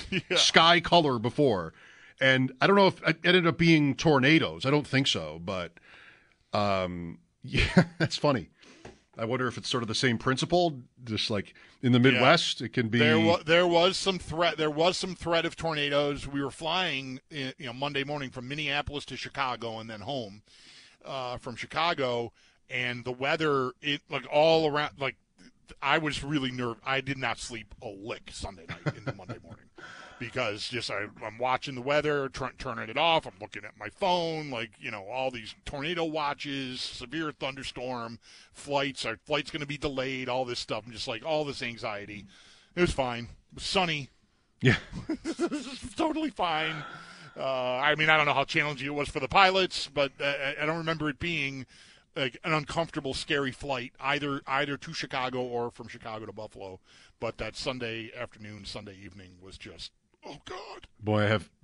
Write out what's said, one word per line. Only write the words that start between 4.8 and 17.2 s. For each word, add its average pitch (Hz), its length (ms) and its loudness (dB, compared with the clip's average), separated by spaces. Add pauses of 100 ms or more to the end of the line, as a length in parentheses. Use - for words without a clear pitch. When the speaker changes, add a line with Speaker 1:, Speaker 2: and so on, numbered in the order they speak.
Speaker 2:
think 135 200 2
so, 82 360 -2
but, 87 300 -4 (800)
um, 92 680 -2 (120)
<laughs> - 120 -20
yeah, 135 420 2 (140)
that's - 180 -2
funny. 131 340 0 (680)
I 113 80 -6
wonder 127 200 -2
if 117 120 -6
it's 104 100 -10
sort 127 140 -2
of 113 60 -4
the 110 60 -4
same 123 220 2
principle, 151 640 2 (240)
just 110 260 -2
like 101 220 -4 (300)
in 123 100 6
the 127 60 8
Speaker 1:
Yeah. 127 140 8
Speaker 2:
Midwest, 135 500 4
it 117 100 -6
can 120 160 0
be 110 100 2
Speaker 1:
There 156 220 6
wa-, 165 240 4
there 170 220 4
was 175 320 4
some 190 200 0
threat. 160 380 -2
There 156 140 0
was 165 260 2
some 185 180 -6
threat 165 300 0
of 160 120 -6
tornadoes. 143 720 0
We 139 160 -4
were 139 80 -4
flying, 151 680 -2 (100)